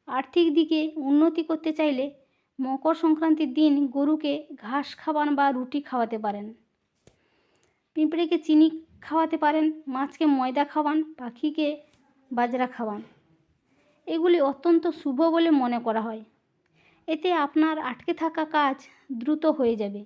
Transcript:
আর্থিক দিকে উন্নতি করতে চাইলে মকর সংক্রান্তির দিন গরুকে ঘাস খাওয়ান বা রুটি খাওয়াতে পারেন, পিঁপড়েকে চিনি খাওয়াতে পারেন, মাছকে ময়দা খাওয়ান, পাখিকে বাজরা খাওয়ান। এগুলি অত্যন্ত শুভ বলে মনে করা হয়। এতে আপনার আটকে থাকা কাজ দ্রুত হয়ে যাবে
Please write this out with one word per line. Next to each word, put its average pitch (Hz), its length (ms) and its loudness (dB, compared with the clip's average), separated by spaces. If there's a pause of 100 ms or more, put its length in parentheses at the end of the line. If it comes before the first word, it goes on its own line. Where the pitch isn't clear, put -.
আর্থিক 262 460 0
দিকে 320 260 2 (160)
উন্নতি 311 480 2
করতে 320 300 -4
চাইলে 285 320 -2 (540)
মকর 269 360 -2
সংক্রান্তির 311 580 2
দিন 302 200 4 (140)
গরুকে 285 460 0 (220)
ঘাস 262 400 -6
খাওয়ান 302 400 -2
বা 277 160 2
রুটি 254 300 -4
খাওয়াতে 233 360 -4
পারেন, 208 280 -6 (1500)
পিঁপড়েকে 320 420 0
চিনি 320 300 6 (340)
খাওয়াতে 320 360 0
পারেন, 302 280 2 (220)
মাছকে 277 380 -4
ময়দা 269 400 2
খাওয়ান, 302 320 0 (200)
পাখিকে 294 500 -4 (640)
বাজরা 240 360 -2
খাওয়ান। 214 340 -8 (1040)
এগুলি 339 340 2
অত্যন্ত 320 460 2
শুভ 277 320 -4 (120)
বলে 330 200 2
মনে 247 280 2
করা 220 220 -2
হয়। 220 220 -8 (840)
এতে 320 260 -2
আপনার 311 460 2
আটকে 262 340 -6
থাকা 320 320 -4
কাজ 294 320 0 (340)
দ্রুত 285 340 -2
হয়ে 277 300 2
যাবে 202 300 -6